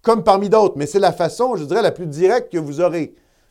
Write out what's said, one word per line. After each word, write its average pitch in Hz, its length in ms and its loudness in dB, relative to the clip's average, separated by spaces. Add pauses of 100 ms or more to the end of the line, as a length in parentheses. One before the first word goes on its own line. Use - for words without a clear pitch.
comme 226 220 2
parmi 196 260 2
d'autres. 214 260 4
Mais 143 120 -6
c'est 196 120 -2
la 185 140 4
façon, 214 420 -2
je 160 80 -8
dirais, 208 200 -2
la 180 80 2
plus 170 160 -10
directe 185 440 0
que 175 60 -6
vous 147 240 -6
aurez 170 340 -4 (360)